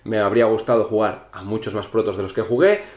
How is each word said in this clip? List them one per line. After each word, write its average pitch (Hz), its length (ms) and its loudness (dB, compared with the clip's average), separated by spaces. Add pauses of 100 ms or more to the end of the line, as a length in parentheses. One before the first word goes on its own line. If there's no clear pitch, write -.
Me 107 160 -2
habría 107 260 4
gustado 110 380 2
jugar 107 500 -2
a - 80 -14
muchos 104 320 -6
más 101 140 -6
protos 98 300 -2
de 101 40 -6
los 95 120 -6
que 113 100 -2
jugué, 175 380 2 (160)